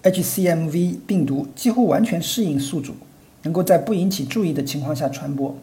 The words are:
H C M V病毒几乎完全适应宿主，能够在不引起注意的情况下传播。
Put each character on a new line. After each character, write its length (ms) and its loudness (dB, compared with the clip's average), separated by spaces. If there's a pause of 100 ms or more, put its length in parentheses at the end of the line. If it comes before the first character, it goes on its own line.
H 200 4
C 240 0
M 240 2
V 360 0
病 200 2
毒 280 -2
几 160 0
乎 160 4
完 180 4
全 180 -2
适 220 -2
应 140 0
宿 220 -4
主， 140 -10 (480)
能 100 -4
够 100 0
在 140 6
不 160 0
引 180 2
起 140 -4
注 200 -2
意 80 0
的 120 -2
情 160 -4
况 140 -4
下 140 -2
传 260 -6
播。 280 -4